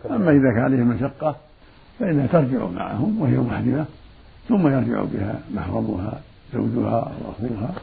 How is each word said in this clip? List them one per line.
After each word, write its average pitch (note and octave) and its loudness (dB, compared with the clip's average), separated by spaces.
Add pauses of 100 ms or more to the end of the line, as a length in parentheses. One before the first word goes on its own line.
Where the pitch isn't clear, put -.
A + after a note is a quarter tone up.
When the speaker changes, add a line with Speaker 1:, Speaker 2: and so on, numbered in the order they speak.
Speaker 1:
الله. C4 -4
Speaker 2:
أما F#3 2
إذا C3+ 6
كان A#2 2
عليهم C3 4
مشقة C#3 -2 (640)
فإنها D#3 2
ترجع C3 2
معهم G#2+ -2
وهي A#2+ 2
محرمة، B2 0 (640)
ثم G3 4
يرجع A#2 2
بها G#2 -4 (140)
محرمها، G#2 -4 (340)
زوجها A2+ -2 (120)
وأخوها، A2 -6